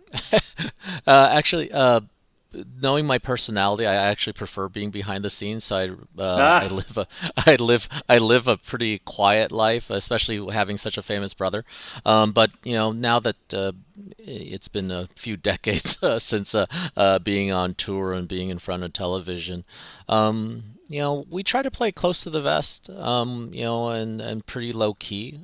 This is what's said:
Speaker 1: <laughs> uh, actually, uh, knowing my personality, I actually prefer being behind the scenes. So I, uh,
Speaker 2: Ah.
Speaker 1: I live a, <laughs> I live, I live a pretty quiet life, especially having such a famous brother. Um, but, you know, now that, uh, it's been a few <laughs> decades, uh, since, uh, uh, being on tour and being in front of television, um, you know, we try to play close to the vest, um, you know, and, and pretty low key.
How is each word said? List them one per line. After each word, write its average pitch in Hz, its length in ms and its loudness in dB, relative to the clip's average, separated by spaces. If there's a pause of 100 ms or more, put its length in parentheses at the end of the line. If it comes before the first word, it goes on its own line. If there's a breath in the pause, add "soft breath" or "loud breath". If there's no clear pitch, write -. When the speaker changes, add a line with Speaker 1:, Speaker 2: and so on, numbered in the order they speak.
(120)
Speaker 1:
<laughs> - 200 -4 (760 loud breath)
uh, 135 260 8
actually, 151 400 2
uh, 127 280 6 (800)
knowing 139 260 2
my 131 120 2
personality, 107 680 0
I 98 80 2
actually 101 380 0
prefer 98 360 -6
being 104 220 -6
behind 98 340 -6
the 101 60 -2
scenes. 107 340 -2
So 101 120 -2
I, 95 120 0 (320)
uh, 92 180 0
Speaker 2:
Ah. 160 240 6
Speaker 1:
I 101 60 -4
live 95 280 -6
a, 101 100 -2 (300 loud breath)
<laughs> 143 140 8
I 143 60 8
live, 120 320 2 (200 loud breath)
I 123 100 8
live 117 300 4
a 110 80 2
pretty 113 440 -6
quiet 104 520 2
life, 113 380 0
especially 104 600 -2
having 104 260 0
such - 180 -4
a 101 60 -8
famous 101 320 -4
brother. 95 300 -4 (420 loud breath)
Um, 110 260 6
but, 110 180 6 (140)
you 123 100 -4
know, 110 180 0
now 120 280 2
that, 110 340 -4
uh, 98 180 -2 (460)
it's 135 500 -10
been 95 220 -4
a 90 260 -6
few 107 200 -8
<laughs> 98 140 0
decades, - 520 2
uh, 127 160 2
since, 104 360 2
uh, 101 120 4 (300 loud breath)
uh, 98 220 6
being 98 340 0
on 92 220 0
tour 98 400 -4
and 90 120 -4
being 92 220 -6
in 90 100 -6
front 90 240 -6
of 90 100 -8
television, 90 720 -6 (440 loud breath)
um, 110 540 0 (260)
you 147 120 -6
know, 143 280 -4
we 180 140 -8
try 254 200 0
to 262 80 -6
play 226 200 -2
close 180 320 -2
to 180 80 -4
the 156 100 -2
vest, 147 500 -2
um, 120 600 -4
you 123 120 -8
know, 117 240 -2
and, 113 320 -6
and 110 260 -8
pretty 120 260 -8
low 110 220 0
key. 110 500 -10